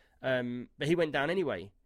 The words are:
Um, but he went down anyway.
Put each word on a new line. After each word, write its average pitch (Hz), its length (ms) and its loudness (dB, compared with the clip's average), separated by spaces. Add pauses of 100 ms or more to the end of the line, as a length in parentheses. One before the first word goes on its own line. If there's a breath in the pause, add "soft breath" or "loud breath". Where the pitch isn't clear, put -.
(220 soft breath)
Um, 123 540 -2
but 143 120 -2
he 170 60 4
went 160 180 2
down 147 180 2
anyway. 120 420 -2 (140)